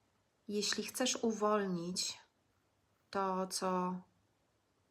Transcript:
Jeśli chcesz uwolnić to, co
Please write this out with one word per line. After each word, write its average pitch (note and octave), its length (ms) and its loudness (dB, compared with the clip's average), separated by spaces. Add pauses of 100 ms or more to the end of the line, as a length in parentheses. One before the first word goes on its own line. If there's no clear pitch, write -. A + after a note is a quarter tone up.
(480)
Jeśli G#3 360 0
chcesz - 320 0
uwolnić G3 1000 0 (920)
to, F#3+ 360 0
co F#3 540 0 (920)